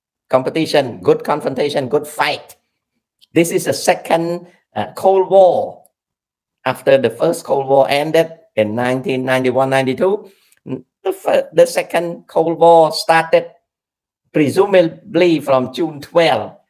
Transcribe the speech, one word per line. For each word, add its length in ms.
competition, 500
good 120
confrontation, 520
good 120
fight. 280
This 200
is 140
the 60
second, 380
uh, 100
Cold 320
War. 220
After 200
the 160
first 280
Cold 240
War 120
ended 260
in 60
nineteen 360
ninety-one 440
ninety-two, 380
the 80
fir-, 260
the 80
second 280
Cold 280
War 180
started 400
presumably 1000
from 160
June 240
twelve, 460